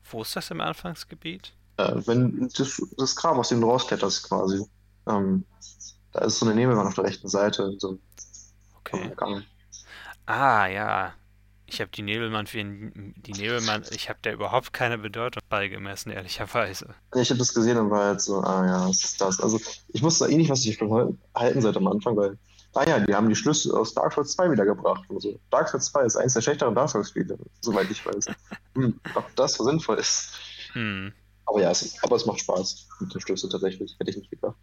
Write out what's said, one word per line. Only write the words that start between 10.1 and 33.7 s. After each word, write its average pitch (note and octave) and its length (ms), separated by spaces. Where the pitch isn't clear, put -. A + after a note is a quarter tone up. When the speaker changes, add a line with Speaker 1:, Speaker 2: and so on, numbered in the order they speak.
Speaker 1:
Ah, A2+ 400
ja. F#2+ 480
Ich - 140
hab G#2+ 120
die A2 100
Nebelwand G#2+ 460
für A2+ 120
n-, G2+ 560
die - 160
Nebelwand, A2 600
ich - 160
hab - 140
der A2 100
überhaupt A2 400
keine A#2 260
Bedeutung A2 500
beigemessen, G2 640
ehrlicherweise. G2 840
Speaker 2:
Ich B2 160
hab B2 80
das B2 160
gesehen A#2+ 240
und G#2+ 120
war G#2 160
halt F#2+ 140
so, G2 200
„Ah F#2 260
ja, F#2 220
was F#2 160
ist - 160
das?“ F#2+ 200
Also, A2 200
ich - 140
wusste D3+ 240
eh C#3+ 100
nicht, D#3+ 140
was B2+ 140
ich A2 140
von G#2+ 140
hal-, B2+ 260
halten A#2+ 260
sollte G#2 180
am F#2+ 100
Anfang, G#2 280
weil, G2+ 220
ah C#3 140
ja, C#3 120
die G2+ 140
haben A2 140
die A2 80
Schlüssel - 360
aus A2 200
Dark - 220
Souls D3 180
zwei F3+ 180
wiedergebracht G#2 600
und G2 100
so. G#2 180
Dark C3+ 180
Souls - 180
zwei C#3 180
ist A2+ 120
eines B2 180
der A2+ 60
schlechteren C#3 340
Dark C3 140
Souls-Spiele, G2+ 500
soweit G2+ 300
ich - 140
weiß. G2 260
Speaker 1:
<laughs> - 60
Speaker 2:
Hm, B2+ 260
ob - 200
das C#3 200
so - 100
sinnvoll D3+ 340
ist. - 400
Speaker 1:
Hm. G2+ 380
Speaker 2:
Aber G#2 160
ja, E2+ 80
es, - 340
aber B2 120
es - 100
macht G2+ 140
Spaß - 460
mit F#2+ 120
den F#2 80
Schlüsseln F#2 300
tatsächlich, F#2+ 480